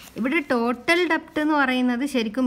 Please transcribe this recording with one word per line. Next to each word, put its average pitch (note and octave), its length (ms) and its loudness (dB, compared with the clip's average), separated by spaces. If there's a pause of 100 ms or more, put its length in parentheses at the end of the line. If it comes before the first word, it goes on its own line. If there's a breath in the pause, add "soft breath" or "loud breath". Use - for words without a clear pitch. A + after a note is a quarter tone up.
(200 loud breath)
ഇവിടെ C#4 220 0 (120)
total B3 480 0 (120)
debt D#4 320 -4
എന്ന് D#4 180 2
പറയുന്നത് B3+ 500 0
ശരിക്കും A#3 340 0